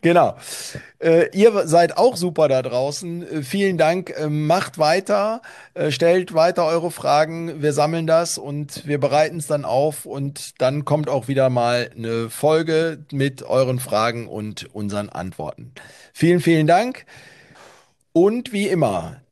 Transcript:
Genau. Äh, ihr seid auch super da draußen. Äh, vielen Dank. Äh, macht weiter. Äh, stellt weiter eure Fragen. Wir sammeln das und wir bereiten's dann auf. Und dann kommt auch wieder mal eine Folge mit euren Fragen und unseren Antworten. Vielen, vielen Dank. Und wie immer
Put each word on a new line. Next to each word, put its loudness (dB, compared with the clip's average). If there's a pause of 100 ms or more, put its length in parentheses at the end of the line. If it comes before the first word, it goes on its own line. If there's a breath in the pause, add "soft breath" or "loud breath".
Genau. 4 (600 loud breath)
Äh, 4
ihr 4
seid 2
auch 4
super 0
da 2
draußen. -6
Äh, -8
vielen -2
Dank. 0
Äh, -4
macht 0
weiter. 0 (320 loud breath)
Äh, -2
stellt 2
weiter 2
eure 0
Fragen. -2
Wir 0
sammeln 0
das 0
und -10
wir -2
bereiten's 0
dann -2
auf. -2
Und -10
dann 0
kommt 0
auch -2
wieder 2
mal 0
eine -6
Folge 0
mit -2
euren 0
Fragen -2
und -12
unseren -6
Antworten. -12 (420 loud breath)
Vielen, 2
vielen 2
Dank. 2 (1080 loud breath)
Und 2
wie 0
immer -2 (160)